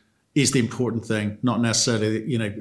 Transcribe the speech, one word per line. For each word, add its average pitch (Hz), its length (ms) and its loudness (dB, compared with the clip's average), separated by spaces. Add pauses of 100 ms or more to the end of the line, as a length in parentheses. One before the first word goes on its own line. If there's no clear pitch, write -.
(360)
is 139 160 4
the 135 80 2
important 113 440 -2
thing, 104 380 -2
not 120 200 0
necessarily, 110 680 0
you 123 80 0
know, 104 240 -2